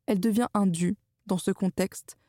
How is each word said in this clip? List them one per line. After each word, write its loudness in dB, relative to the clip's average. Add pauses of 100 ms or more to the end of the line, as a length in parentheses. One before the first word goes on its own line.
Elle 0
devient 2
un 2
dû 0 (260)
dans 0
ce 0
contexte, -4 (100)